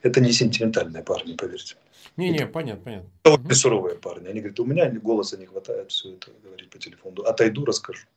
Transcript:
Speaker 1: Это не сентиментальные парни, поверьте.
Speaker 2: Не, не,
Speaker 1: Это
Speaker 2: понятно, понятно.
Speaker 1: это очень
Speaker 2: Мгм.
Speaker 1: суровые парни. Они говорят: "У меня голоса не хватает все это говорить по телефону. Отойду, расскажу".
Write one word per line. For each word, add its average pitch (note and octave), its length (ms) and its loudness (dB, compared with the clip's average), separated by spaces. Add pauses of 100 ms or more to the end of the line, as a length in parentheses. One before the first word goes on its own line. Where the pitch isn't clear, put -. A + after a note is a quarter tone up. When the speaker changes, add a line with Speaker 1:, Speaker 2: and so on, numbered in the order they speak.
Speaker 1:
Это B2+ 180 6
не B2 120 6
сентиментальные G2 720 0
парни, F2+ 300 -4
поверьте. F2+ 420 -12 (400)
Speaker 2:
Не, F3+ 140 -2
не, D#3+ 80 0
Speaker 1:
Это B2+ 100 -2
Speaker 2:
понятно, A2+ 360 -8
понятно. G2+ 260 -14 (140)
Speaker 1:
это D#3 100 12
очень B2+ 100 0
Speaker 2:
Мгм. C3 100 0
Speaker 1:
суровые G2 420 2
парни. F2 320 -14
Они G#2 120 -8
говорят: G#2 200 -10
"У A#2+ 40 0
меня D3 260 2
голоса G#2+ 460 -2
не F#2+ 100 -16
хватает G2 440 -10
все F#2+ 240 -6
это F#2 160 -20 (140)
говорить F#2 260 -20
по - 80 -20
телефону. F#2+ 440 -14
Отойду, A2+ 420 2
расскажу". - 420 -6 (100)